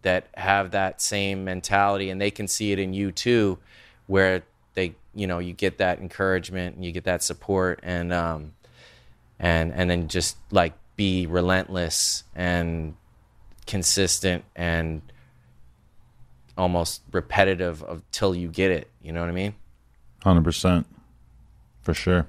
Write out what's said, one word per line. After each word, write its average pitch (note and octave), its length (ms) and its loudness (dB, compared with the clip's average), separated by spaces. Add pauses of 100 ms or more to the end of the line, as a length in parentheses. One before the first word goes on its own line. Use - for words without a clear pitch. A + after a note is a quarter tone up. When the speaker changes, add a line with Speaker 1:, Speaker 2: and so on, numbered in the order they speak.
Speaker 1:
that F#2 340 0
have F#2+ 360 0
that F#2+ 300 -2
same G2 420 -2
mentality, G2 640 0
and F#2+ 100 -8
they G2+ 120 0
can G2+ 160 -8
see G#2 240 -2
it G2 80 0
in F#2+ 160 -2
you G2 160 -2
too, G#2 480 2 (480)
where F#2+ 340 4 (320)
they, F#2 220 -2 (180)
you G2+ 140 -6
know, F2 120 -2
you F2+ 140 -6
get F#2 260 -2
that F2+ 200 2
encouragement F#2 760 -2
and F2+ 100 -10
you E2+ 60 -6
get E2+ 120 -8
that F2 200 0
support, F#2 600 0
and, F2 300 -4
um, D#2+ 400 -4 (840)
and, E2+ 340 2
and F2 160 0
then F2 180 0
just, - 300 -2 (140)
like, F2 220 2 (220)
be F#2 320 0
relentless F2+ 960 0 (120)
and E2+ 600 -2 (720)
consistent F#2 760 0 (120)
and E2 460 -2 (1600)
almost F2 440 0 (100)
repetitive F2+ 720 0
of, E2 180 -12 (100)
till G2 240 0
you F2 140 -4
get F#2 220 2
it. E2 180 -2 (120)
You D#2 100 -14
know E2+ 100 -4
what E2+ 80 -4
I E2+ 40 -4
mean? G2 200 -4 (680)
Speaker 2:
Hundred F2 200 8
percent. E2+ 440 2 (960)
For F2 120 0
sure. F2+ 360 2